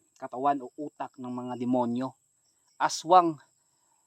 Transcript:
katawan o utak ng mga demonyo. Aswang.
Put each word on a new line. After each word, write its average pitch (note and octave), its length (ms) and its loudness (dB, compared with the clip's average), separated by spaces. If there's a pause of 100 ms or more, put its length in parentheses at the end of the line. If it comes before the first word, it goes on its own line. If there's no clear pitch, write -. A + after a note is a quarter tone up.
(200)
katawan C3+ 400 -2
o A#2+ 160 -14
utak C#3+ 400 -12
ng B2 160 -10
mga B2 240 -8
demonyo. B2 560 0 (640)
Aswang. D#3+ 640 4 (680)